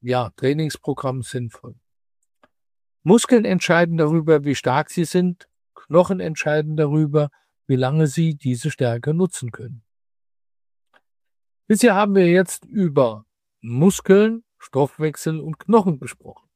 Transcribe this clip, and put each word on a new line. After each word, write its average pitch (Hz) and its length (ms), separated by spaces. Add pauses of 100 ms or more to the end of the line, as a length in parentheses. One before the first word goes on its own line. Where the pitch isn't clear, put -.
ja, 123 360
Trainingsprogramm 139 840
sinnvoll. 120 540 (1300)
Muskeln 220 420
entscheiden 175 540
darüber, 156 460
wie 143 100
stark 131 340
sie 175 160
sind. 180 420 (280)
Knochen 180 460
entscheiden 156 580
darüber, 151 500 (380)
wie 135 100
lange 139 300
sie 160 280
diese 131 360
Stärke 123 420
nutzen 165 400
können. 120 300 (1800)
Bisher 220 280
haben 202 200
wir 185 140
jetzt 180 360
über 139 640 (340)
Muskeln, 196 840 (160)
Stoffwechsel 156 840
und 151 180
Knochen 190 420
gesprochen. - 560